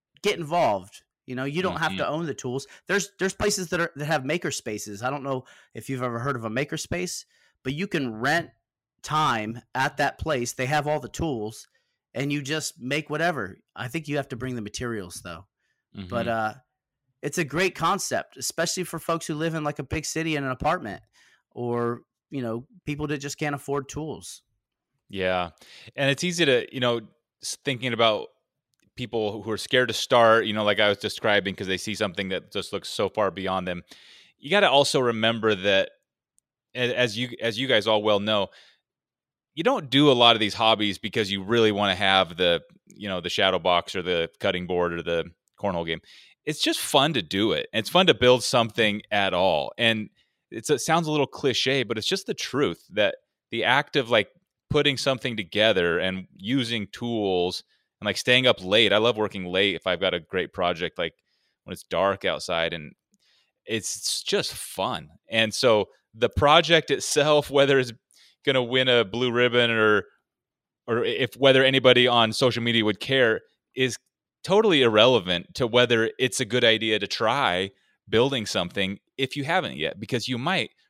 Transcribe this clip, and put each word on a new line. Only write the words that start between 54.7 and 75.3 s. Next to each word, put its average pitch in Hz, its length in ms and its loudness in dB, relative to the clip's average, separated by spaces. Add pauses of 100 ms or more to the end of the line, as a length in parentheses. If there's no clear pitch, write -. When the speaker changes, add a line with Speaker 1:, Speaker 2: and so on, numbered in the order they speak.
Speaker 2:
putting 147 260 0
something 127 400 -4
together 92 640 2
and 92 280 -4 (100)
using 113 560 -4
tools 98 720 -2 (360)
and, 107 60 -8
like, 104 120 -2
staying 127 280 2
up 110 180 2
late. 101 280 4
I 101 60 6
love 110 200 2
working 101 280 -4
late 92 300 0
if - 100 -10
I've 90 140 -2
got 90 140 0
a 87 60 -4
great 87 340 -6
project, 87 440 -4
like, 82 160 -4 (500)
when 92 100 -12
it's - 100 -14
dark 95 400 0
outside, 82 500 -2
and 78 180 -12 (760)
it's, - 300 -6
it's - 280 -6
just - 300 -2
fun. 92 560 -6 (200)
And 113 240 0
so 107 320 4 (280)
the 113 160 0
project 156 600 4
itself, 147 600 2
<laughs> 139 80 2
whether 139 220 6
it's 120 120 -2 (540)
gonna 135 180 2
win 131 240 0
a 120 160 6
blue 117 280 -2
ribbon 120 380 4
or, 110 360 4 (800)
or 117 160 0
if, 117 320 -2
whether 135 280 6
anybody 127 440 6
on 117 240 4
social 120 300 0
media 117 220 2
would 104 160 0
care, 127 420 2 (340)
is 127 200 0 (480)
totally 185 380 4
irrelevant 107 760 4